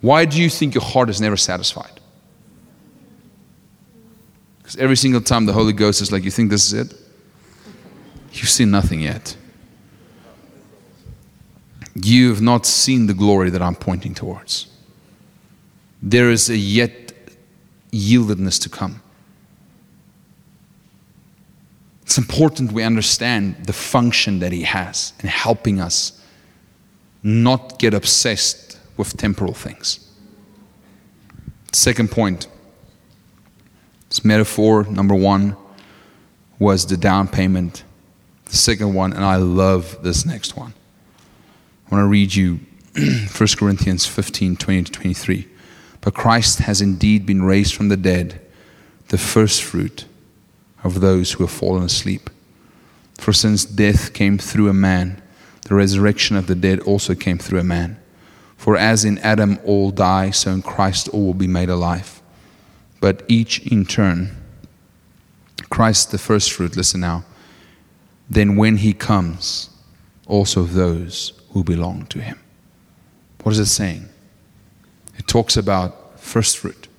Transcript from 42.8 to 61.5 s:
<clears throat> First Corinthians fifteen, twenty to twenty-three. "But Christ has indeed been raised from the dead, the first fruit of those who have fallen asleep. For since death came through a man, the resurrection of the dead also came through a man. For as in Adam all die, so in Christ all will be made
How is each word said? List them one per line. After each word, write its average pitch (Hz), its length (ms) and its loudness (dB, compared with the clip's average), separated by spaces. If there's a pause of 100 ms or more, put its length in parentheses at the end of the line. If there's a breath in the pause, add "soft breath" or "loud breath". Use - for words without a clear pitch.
<clears throat> 135 340 0
First - 300 0
Corinthians 98 480 0
fifteen, - 480 -4
twenty 92 300 0
to - 80 -14
twenty-three. 92 560 -4 (520 loud breath)
"But - 140 -2
Christ 113 460 2
has 101 200 0
indeed 101 460 2
been 98 160 2
raised 98 320 2
from 107 140 -2
the 101 80 2
dead, 90 440 -2 (680 soft breath)
the 98 100 -2
first - 460 0
fruit - 400 -8 (800)
of 92 160 -2
those 92 320 2
who - 100 -4
have 85 80 -2
fallen 92 320 -2
asleep. - 480 -4 (880 soft breath)
For - 140 -2
since 107 320 2
death 104 480 0
came 101 260 0
through 104 300 0
a 98 60 2
man, 92 460 0 (420 loud breath)
the - 120 -4
resurrection 101 600 2
of 92 100 -2
the 95 80 0
dead 92 260 0
also 98 360 -2
came 92 220 -4
through 95 200 -4
a 87 60 -2
man. 87 320 -4 (600 soft breath)
For 104 220 2
as 107 260 2
in 101 140 0
Adam 104 480 2
all 98 240 2
die, 95 400 2
so - 200 -2
in 92 120 -2
Christ - 460 -2
all 104 180 -2
will 90 80 0
be 95 120 0
made 90 220 0